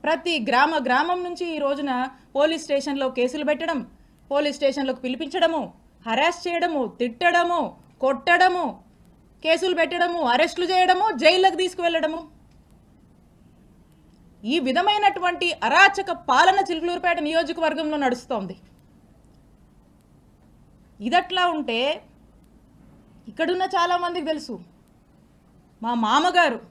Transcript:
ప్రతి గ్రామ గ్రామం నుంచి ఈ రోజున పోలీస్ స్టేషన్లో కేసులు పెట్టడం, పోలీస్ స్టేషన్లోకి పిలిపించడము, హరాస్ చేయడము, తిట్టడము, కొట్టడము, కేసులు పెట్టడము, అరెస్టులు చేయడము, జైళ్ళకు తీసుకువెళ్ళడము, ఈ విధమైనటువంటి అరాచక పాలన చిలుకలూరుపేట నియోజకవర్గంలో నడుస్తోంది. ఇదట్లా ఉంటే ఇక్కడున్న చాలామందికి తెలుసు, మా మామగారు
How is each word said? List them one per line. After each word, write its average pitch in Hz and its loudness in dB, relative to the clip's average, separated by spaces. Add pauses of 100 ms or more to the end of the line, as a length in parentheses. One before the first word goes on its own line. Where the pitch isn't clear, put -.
ప్రతి 320 0 (140)
గ్రామ 277 4 (140)
గ్రామం 311 2
నుంచి 349 -6
ఈ - -4
రోజున 277 -2 (440)
పోలీస్ 311 0
స్టేషన్లో 277 -2 (100)
కేసులు 254 -2
పెట్టడం, 311 -2 (500)
పోలీస్ 285 -2
స్టేషన్లోకి 269 -2
పిలిపించడము, 311 -2 (420)
హరాస్ 285 0
చేయడము, 339 -2 (180)
తిట్టడము, 349 0 (440)
కొట్టడము, 349 2 (760)
కేసులు 330 0
పెట్టడము, 349 -2 (140)
అరెస్టులు 339 0
చేయడము, 370 4 (180)
జైళ్ళకు 359 4
తీసుకువెళ్ళడము, 330 -2 (2250)
ఈ 233 -2 (100)
విధమైనటువంటి 359 0 (180)
అరాచక 381 4 (180)
పాలన 349 6 (100)
చిలుకలూరుపేట 349 -2
నియోజకవర్గంలో 320 -2
నడుస్తోంది. 240 -4 (2500)
ఇదట్లా 359 0 (100)
ఉంటే 240 -4 (1500)
ఇక్కడున్న 359 -2 (100)
చాలామందికి 349 0
తెలుసు, 294 -6 (1300)
మా 233 -4 (120)
మామగారు 311 4 (120)